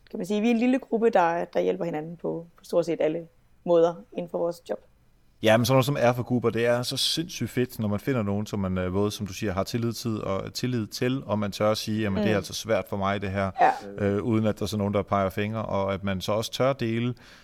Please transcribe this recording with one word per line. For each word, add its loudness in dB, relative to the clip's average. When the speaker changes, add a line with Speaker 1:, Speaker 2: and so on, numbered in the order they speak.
Speaker 1:
kan -8
man -6
sige, 0
vi 2
er 6
en 4
lille 4
gruppe, 2
der, 4
der -2
hjælper 0
hinanden -6
på, -6
på -20
stort 0
set -2
alle 0
måder 6
inden -8
for -6
vores -4
job. -6
Speaker 2:
Ja, 6
men 2
sådan 2
noget 6
som -2
Erfagrupper, 2
det 0
er 4
så -6
sindssygt -2
fedt, -2
når 0
man 0
finder 0
nogen, -2
som -4
man, 0
øh, 0
både, 2
som -6
du -10
siger, -4
har 0
tillid -2
til -4
og, -4
tillid -2
til, -2
og 0
man -2
tør 2
at 0
sige, -2
"Jamen, 0
det 2
er 4
Speaker 1:
Mm. 2
Speaker 2:
altså -6
svært -2
for -4
mig, 0
det -2
her," 0
Speaker 1:
Ja. 0
Speaker 2:
øh, 2
uden 2
at 0
der -4
er -2
så -4
nogen, 0
der 2
peger 2
fingre, -4
og 0
at -6
man -2
så -2
også -2
tør 2
dele, -2